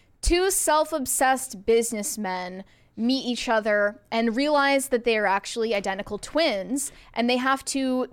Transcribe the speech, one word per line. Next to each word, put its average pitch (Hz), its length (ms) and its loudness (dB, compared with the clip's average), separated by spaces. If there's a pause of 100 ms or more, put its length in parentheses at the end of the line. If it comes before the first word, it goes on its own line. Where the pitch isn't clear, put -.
(220)
Two 359 300 4
self-obsessed 277 1120 0
businessmen 208 960 -2 (320)
meet 247 300 0
each 240 240 -4
other 208 500 2 (120)
and 226 240 0
realize 277 540 2
that 233 160 0
they 226 120 4
are 214 80 0
actually 220 480 0
identical 202 460 -4
twins, 262 720 -2 (240)
and 233 120 0
they 254 100 2
have 269 280 0
to 254 480 -2